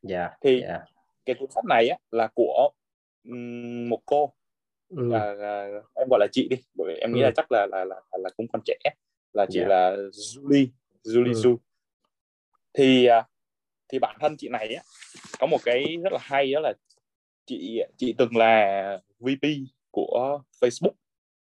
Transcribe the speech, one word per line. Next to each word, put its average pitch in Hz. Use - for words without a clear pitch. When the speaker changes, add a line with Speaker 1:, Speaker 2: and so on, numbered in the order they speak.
Speaker 1:
Dạ, 90
Speaker 2:
Thì 131
Speaker 1:
dạ. 85
Speaker 2:
cái 127
cuốn 135
sách -
này 120
á, -
là 113
của, 131
ừm, 120
một 113
cô. 147
Speaker 1:
Ừ. 127
Speaker 2:
À, 110
à, 104
em 131
gọi 120
là 101
chị -
đi, 127
bởi -
vì 80
em 117
nghĩ 123
Speaker 1:
Ừ. -
Speaker 2:
là 131
chắc -
là, 104
là, 95
là, 95
là 92
cũng 113
còn 110
trẻ, -
là 101
chị 95
Speaker 1:
Dạ. 90
Speaker 2:
là 92
Julie, 135
Julie 120
Speaker 1:
Ừ. 110
Speaker 2:
Zhu. 120
Thì, 131
à, 117
thì 131
bản 123
thân 151
chị 127
này 110
á, 151
có 127
một 135
cái 139
rất 190
là 131
hay, 139
đó 147
là 143
chị, 107
chị 117
từng 117
là 101
V 117
P -
của 139
Facebook. -